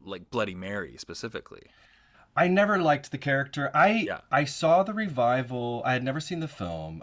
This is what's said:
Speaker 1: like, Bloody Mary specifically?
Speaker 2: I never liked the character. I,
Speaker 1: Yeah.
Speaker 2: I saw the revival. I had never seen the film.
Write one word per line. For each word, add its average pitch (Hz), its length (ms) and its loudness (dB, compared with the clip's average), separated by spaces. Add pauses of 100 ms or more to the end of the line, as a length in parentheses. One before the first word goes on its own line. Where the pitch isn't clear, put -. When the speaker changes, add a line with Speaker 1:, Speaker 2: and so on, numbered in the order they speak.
Speaker 1:
like, 92 260 -12
Bloody 107 260 -2
Mary 92 420 -8
specifically? - 640 -12 (720)
Speaker 2:
I 170 140 4
never 202 280 4
liked 151 340 2
the 139 60 -6
character. 139 560 -2
I, 165 140 6 (200)
Speaker 1:
Yeah. 90 120 -6 (100)
Speaker 2:
I 147 140 4
saw 165 400 4
the 208 100 -4
revival. 123 920 -2
I 127 80 2
had 127 100 -2
never 135 160 -2
seen 165 220 -6
the 156 80 -6
film. 80 540 -8